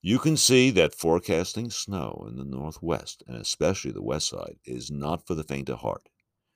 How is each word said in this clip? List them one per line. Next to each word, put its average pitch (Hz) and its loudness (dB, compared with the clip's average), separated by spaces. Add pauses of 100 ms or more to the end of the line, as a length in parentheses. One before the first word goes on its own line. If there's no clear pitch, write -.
You 104 2
can 156 2
see 127 8
that 85 6
forecasting 87 0
snow 53 -6
in 58 -12
the 67 -8
Northwest, 73 -6
and 60 -12
especially 73 -2
the 50 -8
West 67 -2
Side, - -10
is 62 -10
not 73 -4
for 90 -2
the 78 -6
faint 69 -6
of 60 -6
heart, 50 -6 (480)